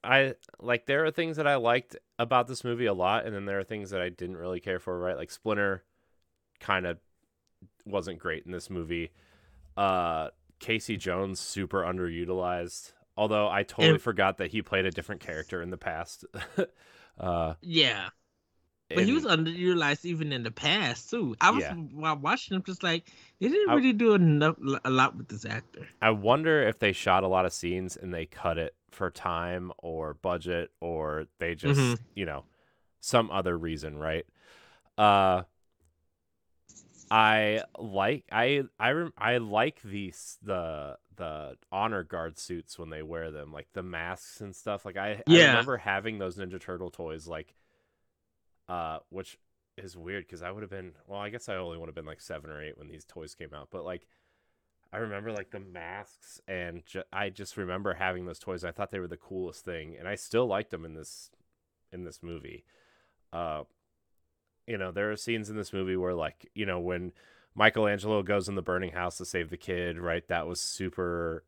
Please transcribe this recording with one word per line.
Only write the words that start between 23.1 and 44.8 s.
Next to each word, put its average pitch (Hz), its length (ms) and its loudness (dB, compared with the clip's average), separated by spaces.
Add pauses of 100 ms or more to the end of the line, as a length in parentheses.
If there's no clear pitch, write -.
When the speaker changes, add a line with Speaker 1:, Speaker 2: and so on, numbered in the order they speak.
Speaker 2:
they 208 100 2
didn't 392 200 4
Speaker 1:
I - 60 6
Speaker 2:
really 254 180 6
do 220 220 8
enough, 156 400 8 (280)
a 131 60 0
lot 131 260 4
with 117 120 -10
this 107 180 -10
actor. - 420 -8 (140)
Speaker 1:
I 110 80 8
wonder 135 540 4
if 107 160 2
they 104 120 6
shot 95 320 4
a 95 40 2
lot 92 180 6
of 87 80 0
scenes 90 440 -4
and 92 140 -10
they 82 140 -4
cut 82 320 -2
it 80 160 -4 (160)
for 92 220 -4
time 87 680 -4
or 80 380 -6
budget, 87 640 -2
or 78 480 -4 (100)
they 85 160 -2
just, 139 260 2
Speaker 2:
Mm-hmm. 120 240 2 (120)
Speaker 1:
you 98 100 -2
know, 71 200 -8 (540)
some 113 300 2
other 90 260 2
reason, 78 440 -6
right? 78 260 -2 (720)
Uh, 98 460 8 (1700)
I 107 500 6 (160)
like, 104 540 0
I, 135 320 2 (160)
I 113 100 2
rem-, 165 280 -2
I 117 200 2
like 113 460 0
these, 98 580 -10
the, 82 560 -6 (180)
the 76 420 -10 (140)
honor 101 320 -2
guard 82 360 -8
suits - 400 -12
when 82 100 -12
they 78 140 -10
wear 82 260 -8
them, 76 240 -14
like, 73 200 -14
the 92 100 -10
masks 87 580 -8
and 98 140 -12
stuff. 101 280 -6